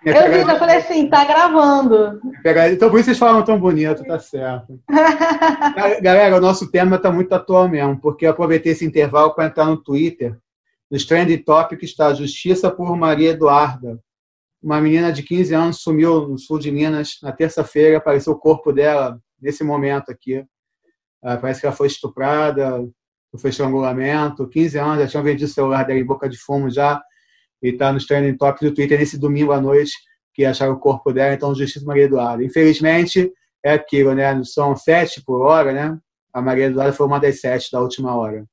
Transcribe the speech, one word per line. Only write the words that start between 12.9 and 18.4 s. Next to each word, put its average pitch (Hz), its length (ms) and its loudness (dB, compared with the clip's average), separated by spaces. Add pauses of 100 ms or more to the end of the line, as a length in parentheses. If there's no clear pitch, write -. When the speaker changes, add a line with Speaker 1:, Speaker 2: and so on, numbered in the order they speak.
Speaker 1:
Maria 160 360 2
Eduarda. 143 680 0 (600)
Uma 151 180 -4
menina 160 320 2
de 143 120 -8
quinze 170 320 -2
anos 165 260 -2
sumiu 160 460 0
no 135 100 -8
sul 151 220 -6
de 143 120 -8
Minas 147 520 -4
na 143 80 -10
terça-feira, 156 680 0
apareceu 151 360 0
o 147 60 -6
corpo 151 320 0